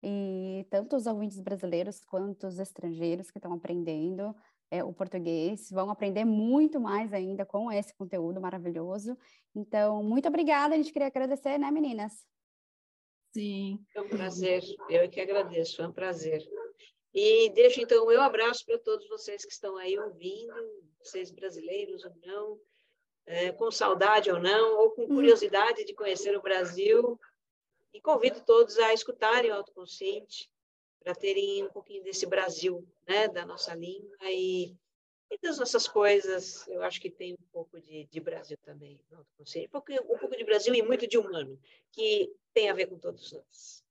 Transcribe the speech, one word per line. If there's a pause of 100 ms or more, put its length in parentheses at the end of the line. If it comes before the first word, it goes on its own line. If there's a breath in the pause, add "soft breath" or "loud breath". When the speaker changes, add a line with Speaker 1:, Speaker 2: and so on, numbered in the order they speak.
Speaker 1:
e
tanto
os
ouvintes
brasileiros
quanto
os
estrangeiros
que
estão
aprendendo, (360 soft breath)
é,
o
português,
vão
aprender
muito
mais
ainda
com
esse
conteúdo
maravilhoso. (380 soft breath)
Então,
muito
obrigada,
a
gente
queria
agradecer,
né,
meninas? (1080)
Speaker 2:
Sim. (120)
Speaker 3:
É
um
prazer, (260)
eu
é
que
agradeço,
é
um
prazer. (720 soft breath)
E
deixo,
então,
o
meu
abraço
pra
todos
vocês
que
estão
aí
ouvindo, (500)
vocês
brasileiros
ou (120)
não, (680)
é,
com
saudade
ou
não,
ou
com
Speaker 1:
Uhum.
Speaker 3:
curiosidade
de
conhecer
o
Brasil. (760 soft breath)
E
convido
todos
a
escutarem
o
Autoconsciente, (560)
pra
terem
um
pouquinho
desse
Brasil, (200)
né,
da
nossa
língua. (100)
E, (560)
e
das
nossas
coisas,
eu
acho
que
tem
um
pouco
de,
de
Brasil
também, (100)
no
Autoconsciente.
Um
pouco,
um
pouco
de
Brasil
e
muito
de
humano, (320 soft breath)
que (220)
tem
a
ver
com
todos
nós.